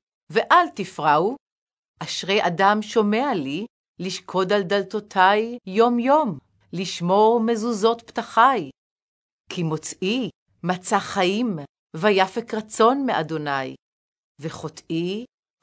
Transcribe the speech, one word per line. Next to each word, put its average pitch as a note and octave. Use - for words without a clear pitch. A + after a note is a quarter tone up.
ואל D#4
תפרעו. E3
אשרי F#3+
אדם G3
שומע A3
לי, D#3
לשקוד F#3
על G#3
דלתותי G3+
יום A3+
יום, B3+
לשמור F#3+
מזוזות A3+
פתחי. A3+
כי F3+
מוצאי F#3
מצא F3+
חיים, G3+
ויפק F#3+
רצון A3+
מאדוני, D3+
וחוטאי E3